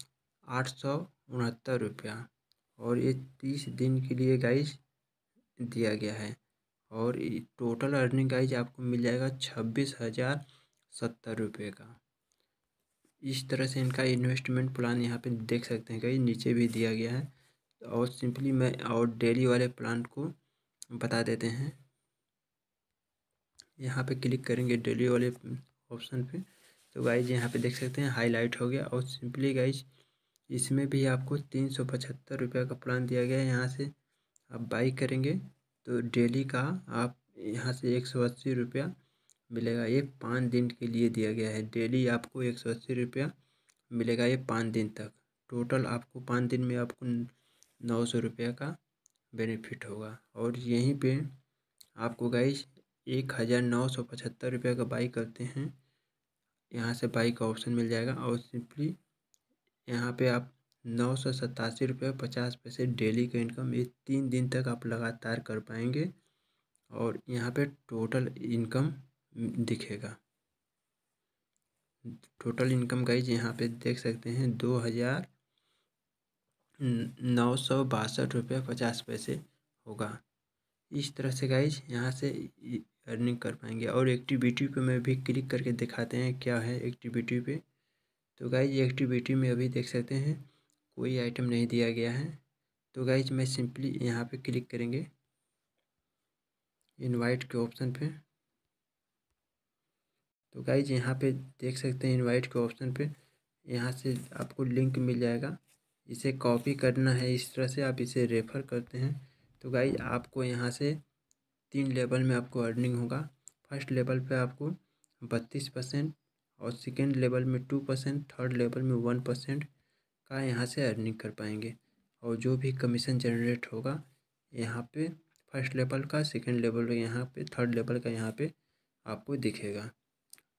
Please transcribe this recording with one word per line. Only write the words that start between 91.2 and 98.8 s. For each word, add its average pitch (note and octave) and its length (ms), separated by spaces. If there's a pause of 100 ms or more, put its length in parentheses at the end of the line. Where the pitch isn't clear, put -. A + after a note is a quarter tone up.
नहीं A#2+ 240
दिया A#2 220
गया A#2 220
है। D3 260 (560)
तो C3 100
guys C3 280
मैं C3 140
simply C3 560
यहाँ A#2 220
पे B2+ 160
click B2 300
करेंगे B2 360 (1900)
invite B2+ 460
के B2 140
option B2 340
पे। D3 160 (2500)